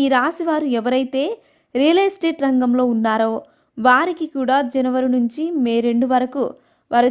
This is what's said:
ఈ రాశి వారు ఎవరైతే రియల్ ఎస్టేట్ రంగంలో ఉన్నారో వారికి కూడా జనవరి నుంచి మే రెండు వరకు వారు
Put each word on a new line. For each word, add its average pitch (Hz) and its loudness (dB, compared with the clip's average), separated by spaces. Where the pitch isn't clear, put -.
ఈ 269 2
రాశి 320 -2
వారు 302 -2
ఎవరైతే 262 -2
రియల్ 330 4
ఎస్టేట్ 349 -2
రంగంలో 254 2
ఉన్నారో 220 0
వారికి 320 2
కూడా 262 0
జనవరి 254 0
నుంచి 240 -2
మే 233 0
రెండు 240 2
వరకు 254 0
వారు 240 4